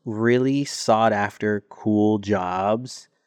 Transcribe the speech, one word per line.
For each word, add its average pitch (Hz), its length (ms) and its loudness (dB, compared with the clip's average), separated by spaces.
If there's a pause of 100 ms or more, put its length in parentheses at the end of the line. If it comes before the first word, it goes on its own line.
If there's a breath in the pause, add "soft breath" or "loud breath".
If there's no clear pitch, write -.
really 127 600 0
sought 110 480 2
after, 104 560 -2
cool 107 500 0
jobs 101 920 -4 (180)